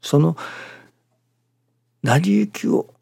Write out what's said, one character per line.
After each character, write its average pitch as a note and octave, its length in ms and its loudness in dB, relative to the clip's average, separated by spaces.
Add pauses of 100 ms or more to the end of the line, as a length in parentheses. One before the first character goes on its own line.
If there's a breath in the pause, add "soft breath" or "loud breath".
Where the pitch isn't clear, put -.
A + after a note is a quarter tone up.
そ - 160 2
の D#3+ 180 2 (1700 loud breath)
成 B2+ 160 2
り G3 180 2
行 G#3 220 -2
き - 80 -4
を、 - 340 -2